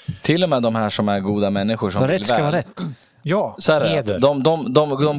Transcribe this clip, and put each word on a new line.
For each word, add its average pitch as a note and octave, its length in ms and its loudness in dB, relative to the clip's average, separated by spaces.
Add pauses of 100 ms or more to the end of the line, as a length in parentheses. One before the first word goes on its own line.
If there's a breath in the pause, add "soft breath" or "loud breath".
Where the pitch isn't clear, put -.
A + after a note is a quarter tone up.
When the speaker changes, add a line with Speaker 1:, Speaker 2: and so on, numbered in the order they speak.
(220 loud breath)
Speaker 1:
Till E3 220 2
och F3 60 2
med B2+ 140 0
de A2+ 120 0
här A2 140 0
som G#2 200 -2
är G2+ 100 0
goda G2+ 300 0
människor G2+ 400 -2
som G2+ 120 -2
Speaker 2:
Vad C3 80 2
Speaker 1:
vill F#3 100 0
Speaker 2:
rätt G3+ 80 -2
ska A#2+ 80 2
Speaker 1:
väl. D#3 100 0
Speaker 2:
vara D3+ 100 0
rätt. - 260 -6 (420 loud breath)
Speaker 3:
Ja. D#3+ 340 -4
Speaker 1:
Så - 160 4
är D3+ 60 2
det, B2+ 60 0
att G#2 60 0
Speaker 4:
Heder. G#2 280 -2
Speaker 1:
de, C#3 240 2
de, D3+ 300 0
de, D3 300 2
de D3+ 140 0